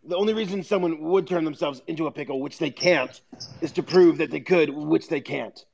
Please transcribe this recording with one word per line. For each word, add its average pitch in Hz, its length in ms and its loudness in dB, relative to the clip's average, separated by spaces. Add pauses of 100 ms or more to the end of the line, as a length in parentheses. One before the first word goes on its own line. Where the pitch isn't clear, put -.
the 170 120 -6
only 208 180 0
reason 202 280 -4
someone 175 380 -2
would 175 260 0
turn 175 180 -2
themselves 147 420 -6
into 160 200 -4
a 143 40 -2
pickle, 135 300 -8
which 143 180 -10
they 156 120 -2
can't, 151 500 0 (400)
is 156 120 -6
to - 100 -4
prove 170 360 6
that 151 120 0
they 151 100 -6
could, 156 300 2
which 151 380 -2
they 151 120 -2
can't. 127 540 -10